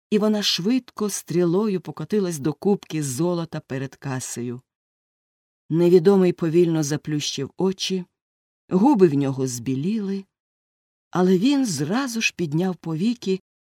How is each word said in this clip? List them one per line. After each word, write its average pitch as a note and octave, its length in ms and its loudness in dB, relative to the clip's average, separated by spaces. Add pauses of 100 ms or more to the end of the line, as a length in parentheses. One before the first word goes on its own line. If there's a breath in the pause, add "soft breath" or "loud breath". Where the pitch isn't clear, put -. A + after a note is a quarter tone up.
(100)
і G#3+ 80 4
вона G#3+ 240 0
швидко G#3 680 -4
стрілою F3+ 680 -2
покотилась F3 580 -4
до C#3+ 140 -2
купки F#3+ 500 -2
золота D#3+ 580 -4
перед C3+ 360 -10
касею. B2 640 -8 (1080)
Невідомий F3 600 6
повільно E3+ 500 2
заплющив C#3+ 760 -6
очі, F#3 480 -4 (640)
губи F#3+ 400 4
в C#3+ 60 -2
нього C3+ 320 0
збіліли, E3 800 -6 (840)
але F#3 280 4
він C4+ 280 2
зразу A3 540 -4
ж - 160 -2
підняв E3+ 400 -2
повіки, F#3 640 -4 (260)